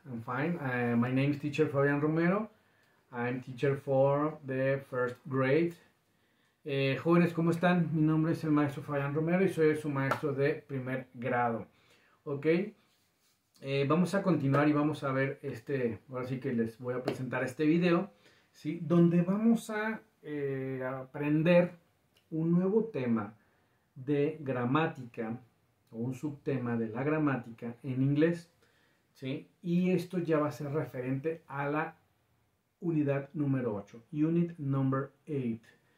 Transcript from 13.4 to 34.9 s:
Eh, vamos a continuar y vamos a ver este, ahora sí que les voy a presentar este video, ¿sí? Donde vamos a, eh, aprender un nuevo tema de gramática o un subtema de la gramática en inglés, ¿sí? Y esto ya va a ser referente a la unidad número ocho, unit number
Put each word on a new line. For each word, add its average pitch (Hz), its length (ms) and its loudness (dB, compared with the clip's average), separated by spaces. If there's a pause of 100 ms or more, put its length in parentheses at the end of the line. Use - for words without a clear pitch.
Eh, 139 260 0
vamos 175 260 2
a 196 80 0
continuar 143 460 2
y 147 60 4
vamos 147 300 0
a 135 80 -2
ver 135 300 -2
este, 123 580 -4 (100)
ahora 127 160 -6
sí 127 140 -6
que 127 140 -4
les 113 240 -2
voy 123 160 -6
a 123 80 -4
presentar 127 420 -4
este 151 220 -2
video, 175 460 2 (400)
¿sí? 170 320 -8
Donde 170 380 6
vamos 214 480 2
a, 220 320 -6 (200)
eh, 135 640 -4
aprender 151 840 2 (580)
un 165 220 -2
nuevo 190 320 2
tema 117 500 -2 (640)
de 143 460 0
gramática 123 960 -2 (500)
o 117 80 -14
un 127 160 -4
subtema 131 640 -4
de 113 140 -2
la 120 140 -6
gramática 135 760 -2
en 131 200 -4
inglés, 151 500 2 (600)
¿sí? 139 340 -10 (160)
Y 180 280 2
esto 175 280 -2
ya 151 180 2
va 147 120 2
a - 20 -4
ser 143 220 -8
referente 135 760 -4
a 143 220 -4
la 160 260 -4 (840)
unidad 139 520 0
número 131 400 0
ocho, 101 380 -12
unit 170 480 2
number 135 500 0 (160)